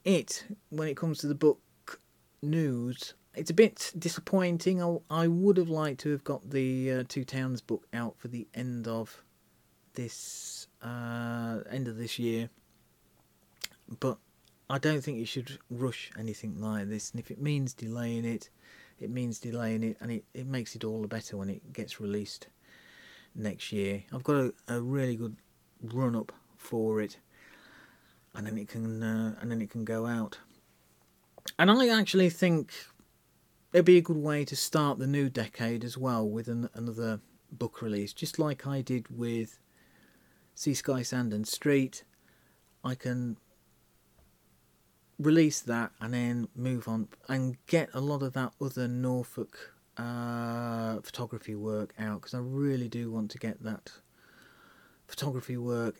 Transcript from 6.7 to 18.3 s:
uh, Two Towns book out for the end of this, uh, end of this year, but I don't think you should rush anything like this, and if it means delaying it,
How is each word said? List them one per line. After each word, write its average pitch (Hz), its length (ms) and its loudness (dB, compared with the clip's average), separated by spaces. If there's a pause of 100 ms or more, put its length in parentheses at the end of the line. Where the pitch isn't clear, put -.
uh, 127 160 0
Two 131 160 -4
Towns 131 380 -4
book - 320 -4
out 117 240 -4
for - 100 -12
the 117 260 -8
end 120 360 -4
of 113 340 -6 (720)
this, - 720 -10 (140)
uh, 117 800 -4 (100)
end 120 180 -4
of 113 80 -6
this 117 240 -6
year, 117 300 0 (1500)
but 131 160 0 (520)
I 135 100 0
don't 151 220 2
think 139 160 -6
you 113 80 -4
should 135 340 -8 (100)
rush 123 500 -4
anything 110 400 -6
like 107 300 -2
this, 107 220 -6
and 120 100 -6
if - 100 -14
it - 100 -8
means 143 320 0
delaying 117 520 -4
it, 117 240 -4 (500)